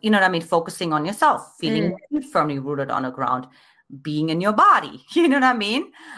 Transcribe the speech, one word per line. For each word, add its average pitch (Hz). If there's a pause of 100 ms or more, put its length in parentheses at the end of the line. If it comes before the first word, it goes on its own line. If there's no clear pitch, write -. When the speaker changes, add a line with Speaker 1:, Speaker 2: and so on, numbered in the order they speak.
Speaker 1:
you 214
know 214
what 190
I -
mean? 170
Focusing 170
on 151
yourself, 220
feeling - (160)
Speaker 2:
Mm. 294
Speaker 1:
firmly 151
rooted 139
on -
the 127
ground, 127 (540)
being 151
in 165
your 202
body, 269
<laughs> -
you 339
know 269
what 262
I 254
mean? 226 (240)